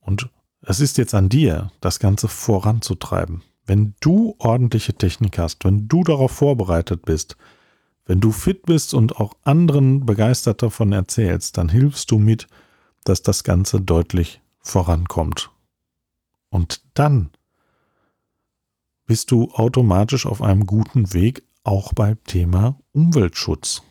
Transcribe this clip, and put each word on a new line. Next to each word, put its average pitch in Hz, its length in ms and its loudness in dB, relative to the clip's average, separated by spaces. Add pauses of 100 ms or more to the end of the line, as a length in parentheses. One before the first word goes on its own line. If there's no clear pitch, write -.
Und 101 280 -4 (320)
es - 180 -4
ist 143 180 0
jetzt 120 160 -2
an 98 160 2
dir, 95 500 0
das - 200 -4
Ganze 101 280 0
voranzutreiben. 95 1160 -4 (220)
Wenn 101 360 0
du 208 380 2
ordentliche 117 540 0
Technik - 440 -2
hast, 85 260 -6
wenn 101 240 2
du 165 160 2
darauf 143 280 0
vorbereitet 92 760 0
bist, - 320 -4 (680)
wenn 95 140 2
du 110 120 4
fit 185 340 -2
bist 165 280 0
und 127 240 2
auch 104 160 -4 (100)
anderen 139 600 4
begeistert 110 560 0
davon 107 300 0
erzählst, 98 680 -2
dann 90 120 0
hilfst 131 420 0
du 110 80 2
mit, 110 280 2 (560)
dass 95 180 -2
das - 220 -2
Ganze 95 360 0
deutlich 85 640 -2 (180)
vorankommt. 85 920 -4 (960)
Und - 320 -4 (140)
dann 139 340 2 (1800)
bist - 260 -2
du 117 200 2
automatisch 113 760 0
auf - 160 -6
einem 101 240 2
guten 104 480 0
Weg, 98 300 0 (200)
auch 98 300 -2
beim 107 320 -2
Thema 92 540 0 (120)
Umweltschutz. 139 1000 0